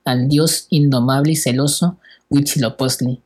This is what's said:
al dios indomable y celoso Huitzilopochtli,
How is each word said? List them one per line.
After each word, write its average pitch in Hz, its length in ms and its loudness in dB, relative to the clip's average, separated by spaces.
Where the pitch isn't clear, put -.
al 127 240 0
dios 156 420 0
indomable 139 640 2
y 156 40 0
celoso 143 640 -2
Huitzilopochtli, 131 960 -2